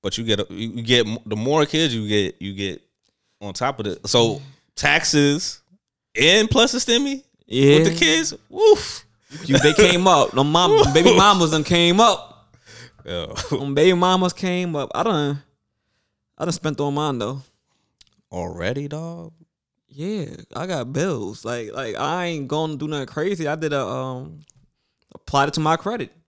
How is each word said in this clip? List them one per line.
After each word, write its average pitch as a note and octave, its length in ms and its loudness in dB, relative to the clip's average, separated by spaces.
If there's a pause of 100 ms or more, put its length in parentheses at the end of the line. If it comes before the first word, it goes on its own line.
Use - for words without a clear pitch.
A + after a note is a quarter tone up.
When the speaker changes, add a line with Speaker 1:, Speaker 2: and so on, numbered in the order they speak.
Speaker 1:
But - 160 -6
you A#2 80 -8
get G#2 160 0
a, - 80 -6
you A2+ 320 -10
get A#2 260 2
m-, A2 180 -8
the G#2+ 120 -6
more D3 280 0
kids D#3 300 -2
you A2 140 -6
get, G#2 320 -2
you G2 120 -10
get F#2+ 280 -10 (580)
on G2+ 140 -14
top B2+ 260 -6
of G#2+ 60 -8
the, F#2+ 220 -8
so A#2 340 2 (340)
taxes D3 880 0 (580)
and G3+ 300 4
plus A#3 240 2
a A#3+ 40 -4
stimmy C4+ 460 -2 (240)
Speaker 2:
Yeah. C#3 280 4
Speaker 1:
with D#3+ 180 4
the - 40 -4
kids, D#4+ 360 0 (160)
woof. - 560 2 (400)
Speaker 2:
You, C3+ 140 2
they D3 140 6
came F3+ 320 4
up. E3 260 4
Them C#3 200 2
mom, F3 200 4
Speaker 1:
<laughs> A4 40 6
Woof. C#3+ 180 4
Speaker 2:
baby E3+ 220 6
mamas F#3 360 6
done D#3+ 120 0
came F3 360 2
up. - 540 0 (520)
Speaker 1:
Yo. F2 280 -8 (160)
Speaker 2:
Them C#3 240 -4
baby E3 240 4
mamas F#3 360 2
came F3+ 420 -4
up. C#3 180 -6
I C#3+ 100 -4
done, D3 380 -2 (960)
I - 80 -6
done F3 60 -4
spent D#3 300 -6
on C#3+ 120 -2
mine C#3+ 260 -4
though. C3 220 -6 (880)
Speaker 1:
Already, F2+ 560 -8
dog? E3 460 -14 (540)
Speaker 2:
Yeah, E3+ 380 -10 (300)
I D#3+ 120 -8
got C3+ 240 -6
bills. C3+ 540 -6
Like, A#2 260 -8
like B2 240 -8
I F3 300 -4
ain't D#3 220 -8
gonna D#3 280 -4
do C#3+ 120 -8
nothing C#3+ 200 -6
crazy. E3 400 -6
I D3+ 80 -4
did D#3 180 -4
a, C#3 100 -2
um, C3 560 -8 (760)
applied C#3 340 0
it C#3+ 60 -8
to E3+ 60 -2
my D#3 160 2
credit. G3+ 340 -8 (160)